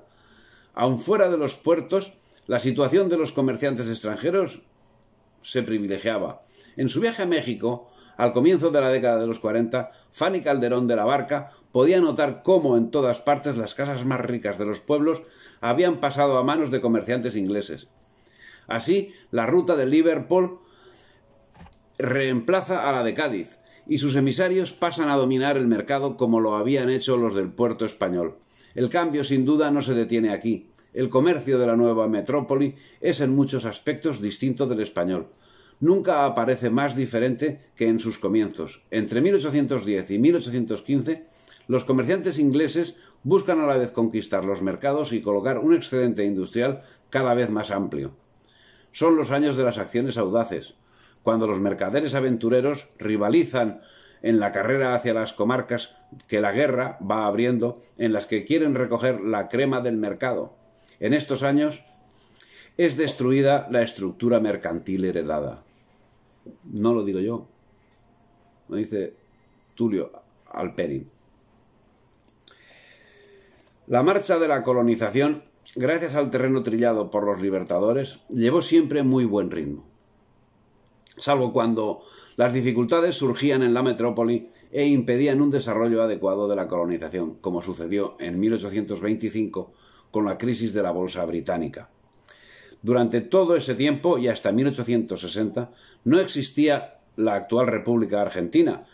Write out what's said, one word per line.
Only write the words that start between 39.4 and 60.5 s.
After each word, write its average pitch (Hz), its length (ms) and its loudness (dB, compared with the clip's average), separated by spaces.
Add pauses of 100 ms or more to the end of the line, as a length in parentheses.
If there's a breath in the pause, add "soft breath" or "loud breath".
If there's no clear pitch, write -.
diez 95 260 -2
y 101 80 0
mil 147 160 6
ochocientos 120 460 -4
quince, 139 460 -4 (420 loud breath)
los 123 160 0
comerciantes 143 540 0
ingleses 151 580 0 (260 loud breath)
buscan 180 380 2
a 151 60 0
la 139 100 2
vez 123 140 0
conquistar 110 560 -2
los 98 160 -2
mercados 139 500 -2
y 113 80 0
colocar 104 380 0
un 156 160 4
excedente 123 500 0
industrial 107 580 -2 (280 loud breath)
cada 127 240 2
vez 120 160 0
más 107 200 -4
amplio. 73 460 -4 (720 soft breath)
Son 165 260 2
los 139 160 0
años 139 260 0
de 131 60 2
las 120 120 0
acciones 117 400 -4
audaces, 104 600 -2 (460 soft breath)
cuando 113 240 2
los 101 140 0
mercaderes 101 540 -2
aventureros 127 720 0 (100)
rivalizan 107 840 0 (400 loud breath)
en 110 180 4
la 101 100 0
carrera 123 440 0
hacia 120 180 0
las 110 220 -2
comarcas 123 640 -4 (300)
que 104 140 0
la 101 120 2
guerra 127 500 -2
va 107 240 -2
abriendo, 120 520 0 (200 loud breath)
en 113 160 0
las 101 100 -2
que 107 200 -4
quieren 156 300 0
recoger 120 460 -2
la 101 300 -4
crema 131 320 0
del 117 160 -2
mercado. 104 580 -4 (420 loud breath)